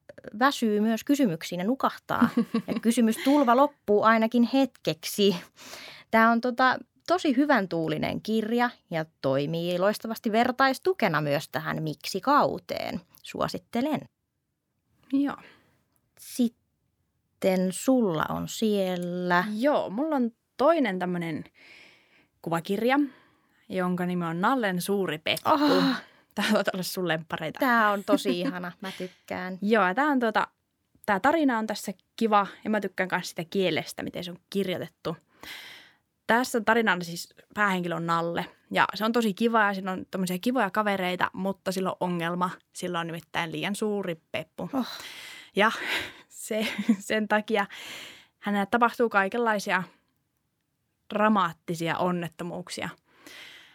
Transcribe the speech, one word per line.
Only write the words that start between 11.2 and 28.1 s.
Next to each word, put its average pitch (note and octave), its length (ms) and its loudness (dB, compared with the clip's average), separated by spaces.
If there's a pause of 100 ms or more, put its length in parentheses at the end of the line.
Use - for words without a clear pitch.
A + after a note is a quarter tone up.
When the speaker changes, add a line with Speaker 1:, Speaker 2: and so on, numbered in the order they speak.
Speaker 1:
myös D3 280 0
tähän D#3 340 -4
Miksi-kauteen. - 1200 -2 (220)
Suosittelen. - 800 -4 (1120)
Speaker 2:
Joo. C#4 240 0 (800)
Speaker 1:
Sitten - 1500 -4
sulla G#3+ 560 2
on E3 200 -6
siellä F3+ 960 0 (120)
Speaker 2:
Joo, A3+ 340 0
mulla C#4+ 260 -2
on A#3+ 140 0 (260)
toinen C4 420 2
tämmönen F3 460 -4 (1000)
kuvakirja, G3+ 540 0 (720)
jonka F3+ 380 -2
nimi F3+ 180 -2
on E3 160 -4
Nallen G#3 400 0
suuri F#3 380 -2
peppu. - 320 0
Speaker 1:
Oh. D4 340 4 (500)
Speaker 2:
Tää G#3 180 -2
voit G3+ 220 2
olla F#3 80 -4
sun F3+ 260 -4
lemppareita. D#3+ 520 -4
Speaker 1:
Tää A#3 300 4
on G3+ 140 -2
tosi F#3 360 0